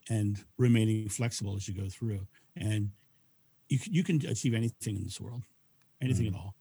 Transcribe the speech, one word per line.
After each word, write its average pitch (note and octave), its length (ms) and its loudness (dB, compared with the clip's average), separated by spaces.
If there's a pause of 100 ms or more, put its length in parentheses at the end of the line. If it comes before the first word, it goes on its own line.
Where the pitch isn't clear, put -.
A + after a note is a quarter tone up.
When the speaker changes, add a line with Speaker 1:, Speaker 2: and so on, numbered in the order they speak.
Speaker 1:
and G#2 340 2 (140)
remaining A2 520 4
flexible G2+ 460 -2
as G2 120 -6
you G#2 60 -6
go G2 160 -4
through. G2 360 -4 (300)
And G#2 360 -2 (760)
you C#3 80 2
c-, G#3 140 -4
you F3+ 120 4
can D#3 220 2
achieve A#2 280 0
anything A2+ 420 -2
in G2 80 -4
this F#2 160 -8
world, A#2 240 -10 (580)
anything B2+ 240 2
Speaker 2:
Mm. G#2 40 0
Speaker 1:
at F#2+ 60 -2
all. G2 260 -10